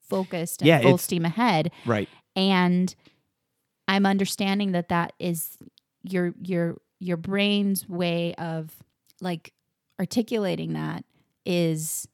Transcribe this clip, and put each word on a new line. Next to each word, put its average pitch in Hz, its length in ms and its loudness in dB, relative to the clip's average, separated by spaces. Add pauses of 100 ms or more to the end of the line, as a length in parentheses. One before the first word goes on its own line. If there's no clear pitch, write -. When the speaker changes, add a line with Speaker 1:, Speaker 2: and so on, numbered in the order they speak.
Speaker 1:
focused 185 600 -6
and 143 60 6
Speaker 2:
Yeah, 156 140 8
Speaker 1:
full 147 140 6
Speaker 2:
it's 180 80 -4
Speaker 1:
steam 175 200 -2
ahead. 170 480 2 (140)
Speaker 2:
Right. 104 240 0 (260)
Speaker 1:
And 185 580 2 (920)
I'm 196 180 2
understanding 196 680 0
that 175 160 -2
that 170 300 0
is 170 380 -6 (460)
your, 180 380 -2
your, 170 360 -2 (220)
your 180 180 -4
brain's 196 720 0
way 170 480 -2
of, 160 360 -8 (500)
like, 175 320 -8 (460)
articulating 185 760 -2
that 156 320 -6 (400)
is 165 680 -2